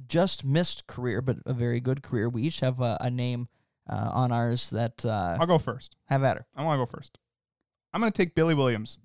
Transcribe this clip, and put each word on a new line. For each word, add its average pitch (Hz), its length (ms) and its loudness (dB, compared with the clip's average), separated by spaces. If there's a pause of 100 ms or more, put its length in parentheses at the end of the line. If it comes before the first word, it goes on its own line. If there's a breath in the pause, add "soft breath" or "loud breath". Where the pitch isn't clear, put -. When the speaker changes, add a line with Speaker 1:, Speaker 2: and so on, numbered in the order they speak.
Speaker 1:
just 180 340 2
missed 147 440 0
career, 120 340 -2
but 127 240 0
a 131 80 -2
very 120 260 0
good 131 240 -2
career, 117 240 -2
we 120 140 -2
each 156 180 -2
have 127 220 0
a, 117 180 0
a 127 100 -2
name, 123 380 -2 (420)
uh, 110 220 -2
on 123 220 2
ours 117 380 0
that, 117 340 -4
uh, 98 340 0
Speaker 2:
I'll 170 80 2
go 175 120 6
first. - 360 -8 (100)
Speaker 1:
Have 135 200 2
at 127 100 4
her. - 180 -10
Speaker 2:
I 139 120 -6
wanna 147 160 2
go 123 40 0
first. - 320 -12 (760)
I'm 196 80 0
gonna 226 100 4
take 180 240 2
Billy 160 200 4
Williams. 123 500 0